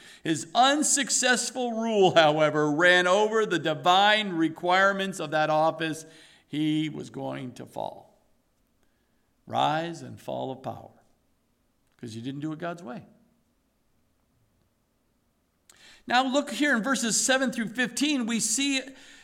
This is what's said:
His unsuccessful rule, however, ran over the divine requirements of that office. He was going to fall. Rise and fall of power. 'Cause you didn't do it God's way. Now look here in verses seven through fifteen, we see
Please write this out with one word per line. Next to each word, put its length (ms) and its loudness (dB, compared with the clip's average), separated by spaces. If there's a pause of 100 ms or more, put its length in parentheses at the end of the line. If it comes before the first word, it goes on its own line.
(220)
His 320 -4
unsuccessful 1200 0
rule, 400 4
however, 580 4
ran 340 6
over 380 2
the 140 0
divine 720 2
requirements 920 0
of 120 -8
that 180 0
office. 560 0 (420)
He 400 -2
was 220 -12
going 420 -10
to 140 -18
fall. 520 -12 (1300)
Rise 540 -2
and 180 -16
fall 320 -8
of 120 -14
power. 260 -12 (1120)
'Cause 160 -14
you 60 -12
didn't 180 -10
do 140 -8
it 40 -14
God's 240 -10
way. 220 -16 (3000)
Now 200 2
look 240 0
here 240 0
in 80 0
verses 400 -2
seven 300 0
through 160 -6
fifteen, 560 -2
we 160 -2
see 400 -2 (440)